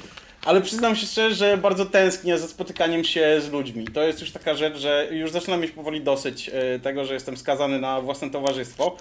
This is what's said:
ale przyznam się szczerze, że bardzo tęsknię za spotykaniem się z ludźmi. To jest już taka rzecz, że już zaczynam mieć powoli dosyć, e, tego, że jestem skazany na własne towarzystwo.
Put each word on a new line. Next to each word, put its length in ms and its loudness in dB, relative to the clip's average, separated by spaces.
ale 160 6
przyznam 360 0
się 100 -4
szczerze, 280 2
że 240 4
bardzo 280 2
tęsknię 520 4
za 100 -6
spotykaniem 560 -2
się 360 4
z 120 -6
ludźmi. 360 -4
To 140 -2
jest 180 0
już 100 -10
taka 240 -2
rzecz, 220 -2
że 340 2
już 200 -4
zaczynam 300 -2
mieć 100 -2
powoli 300 -6
dosyć, 520 -2
e, 280 0
tego, 240 -4
że 100 -4
jestem 220 -8
skazany 440 0
na 200 -2
własne 300 -6
towarzystwo. 720 -2